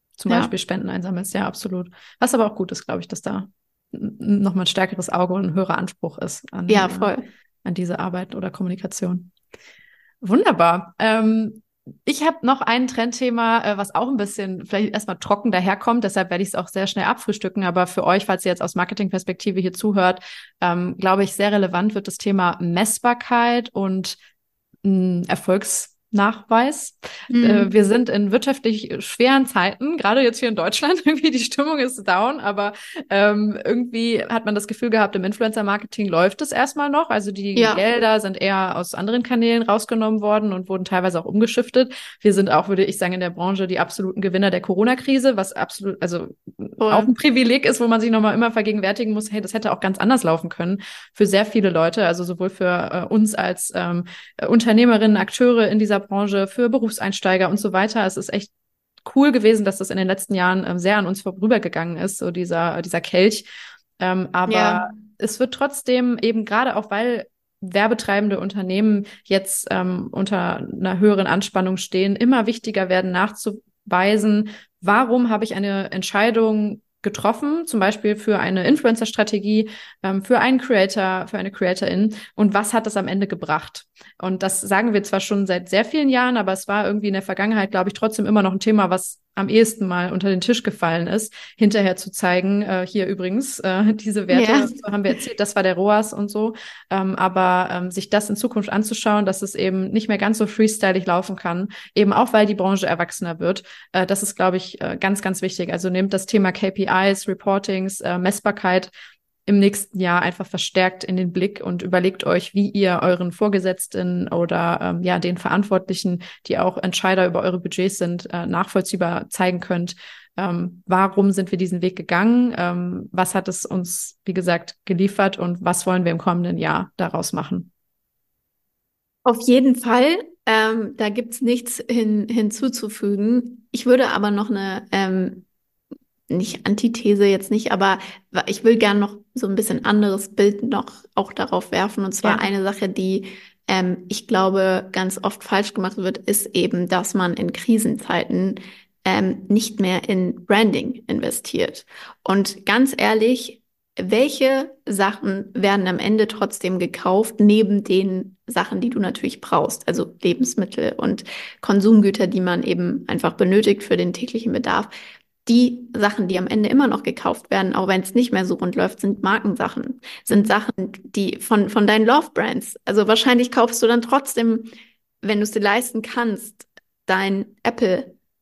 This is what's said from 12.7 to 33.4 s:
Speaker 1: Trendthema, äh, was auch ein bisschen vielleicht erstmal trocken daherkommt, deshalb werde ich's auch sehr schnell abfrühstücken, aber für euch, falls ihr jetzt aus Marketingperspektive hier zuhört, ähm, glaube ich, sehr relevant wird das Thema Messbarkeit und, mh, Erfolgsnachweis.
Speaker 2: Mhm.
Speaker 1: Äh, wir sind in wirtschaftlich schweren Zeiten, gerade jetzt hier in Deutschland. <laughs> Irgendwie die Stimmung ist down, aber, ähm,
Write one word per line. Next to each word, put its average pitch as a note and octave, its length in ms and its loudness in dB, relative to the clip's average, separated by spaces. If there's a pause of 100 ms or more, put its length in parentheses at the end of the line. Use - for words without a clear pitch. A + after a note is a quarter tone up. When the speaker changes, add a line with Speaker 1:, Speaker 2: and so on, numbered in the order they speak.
Speaker 1:
Trendthema, A#3 800 0
äh, G3+ 140 -2
was G3+ 180 -4
auch A3+ 120 0
ein C4+ 80 -2
bisschen G3+ 480 -6
vielleicht G#3 300 -2
erstmal G3+ 240 -6
trocken G#3 320 0
daherkommt, G3+ 540 0
deshalb F#3+ 260 -2
werde F3+ 120 -2
ich's F#3+ 120 -6
auch F3+ 140 -6
sehr G3 180 -4
schnell F#3+ 200 -4
abfrühstücken, G3+ 580 -2
aber F3+ 220 2
für - 180 -4
euch, G3 220 2
falls F#3 180 -2
ihr F#3 60 0
jetzt F3 120 -4
aus - 140 -6
Marketingperspektive F#3 840 -4
hier F3+ 140 -2
zuhört, F#3 480 2 (400)
ähm, F3 380 0
glaube F#3+ 260 4
ich, G3 80 -2
sehr G3+ 180 0
relevant G3+ 460 0
wird G3+ 100 -6
das - 120 -10
Thema F#3 420 0
Messbarkeit A#3+ 1120 0
und, F#3+ 460 -4 (640)
mh, F#3 460 2
Erfolgsnachweis. - 1700 -2 (300)
Speaker 2:
Mhm. A#3+ 160 4
Speaker 1:
Äh, G3+ 280 6
wir G#3 120 6
sind A3+ 240 2
in G3+ 240 0
wirtschaftlich A#3 720 -2
schweren C4 400 4
Zeiten, B3 540 -2
gerade A#3+ 240 2
jetzt A#3 160 2
hier B3 100 0
in A3 80 -2
Deutschland. C#4+ 460 0
<laughs> - 20 -6
Irgendwie D4+ 260 2
die B3 100 0
Stimmung D4 380 -2
ist B3+ 260 -4
down, A3 360 2
aber, G3+ 320 -2 (380)
ähm, G#3 520 2